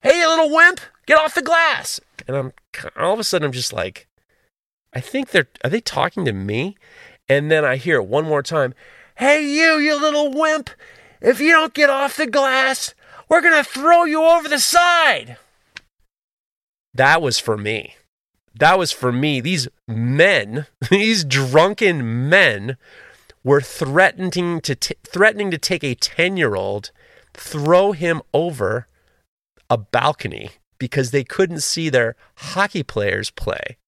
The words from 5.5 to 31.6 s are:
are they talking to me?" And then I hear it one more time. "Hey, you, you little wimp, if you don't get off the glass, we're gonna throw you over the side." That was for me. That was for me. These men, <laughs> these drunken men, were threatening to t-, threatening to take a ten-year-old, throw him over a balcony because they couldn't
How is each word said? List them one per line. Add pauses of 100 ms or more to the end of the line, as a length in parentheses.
are
they
talking
to
me?" (500)
And
then
I
hear
it
one
more
time. (420)
"Hey,
you,
you
little
wimp, (500)
if
you
don't
get
off
the
glass, (340)
we're
gonna
throw
you
over
the
side." (1600)
That
was
for
me. (600)
That
was
for
me.
These (200)
men, (120)
<laughs>
these
drunken
men, (680)
were
threatening
to
t-,
threatening
to
take
a
ten-year-old, (420)
throw
him (120)
over (840)
a
balcony (300)
because
they
couldn't